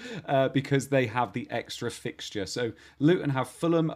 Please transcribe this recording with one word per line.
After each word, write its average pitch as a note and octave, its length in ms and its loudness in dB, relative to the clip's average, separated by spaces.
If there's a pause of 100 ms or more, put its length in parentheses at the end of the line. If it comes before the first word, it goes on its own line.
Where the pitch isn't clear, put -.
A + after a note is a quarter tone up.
(260)
uh, C3+ 240 4
because C#3 380 2
they C3 200 4
have A#2 260 -2
the A#2+ 180 -6
extra A#2 400 -6
fixture. - 540 -8
So A#2 260 -4 (280)
Luton D3 320 4
have C3 180 -2
Fulham E3 460 2